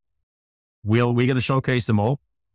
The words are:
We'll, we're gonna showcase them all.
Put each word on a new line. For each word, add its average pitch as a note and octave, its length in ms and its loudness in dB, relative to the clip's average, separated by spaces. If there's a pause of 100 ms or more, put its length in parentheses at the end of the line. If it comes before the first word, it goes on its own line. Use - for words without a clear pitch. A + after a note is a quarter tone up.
(840)
We'll, A#2+ 300 2
we're B2 120 2
gonna C3 140 0
showcase B2+ 460 -2
them A2 120 2
all. A2+ 220 -2 (340)